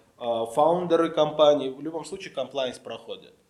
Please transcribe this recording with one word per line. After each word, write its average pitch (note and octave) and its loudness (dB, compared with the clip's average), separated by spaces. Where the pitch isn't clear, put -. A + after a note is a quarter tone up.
а, A#2 -2
фаундеры E3 2
компании. D3+ 4
В C3 -12
любом D#3 -10
случае - -14
комплаенс B2+ -6
проходит. G2+ -16